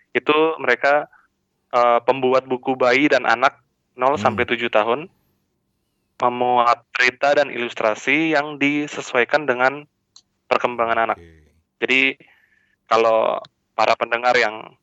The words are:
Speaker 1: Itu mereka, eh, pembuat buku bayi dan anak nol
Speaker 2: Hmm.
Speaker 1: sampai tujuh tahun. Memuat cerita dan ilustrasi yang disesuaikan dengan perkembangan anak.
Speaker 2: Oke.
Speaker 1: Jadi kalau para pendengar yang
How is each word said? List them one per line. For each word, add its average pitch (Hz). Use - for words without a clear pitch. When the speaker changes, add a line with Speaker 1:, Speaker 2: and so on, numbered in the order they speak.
Speaker 1:
Itu 123
mereka, 139
eh, 120
pembuat 131
buku 131
bayi 131
dan 135
anak 120
nol 127
Speaker 2:
Hmm. 107
Speaker 1:
sampai 120
tujuh 120
tahun. 117
Memuat 123
cerita 127
dan 143
ilustrasi 120
yang 147
disesuaikan 143
dengan 135
perkembangan 117
anak. 110
Speaker 2:
Oke. 82
Speaker 1:
Jadi 127
kalau 113
para 113
pendengar 117
yang 110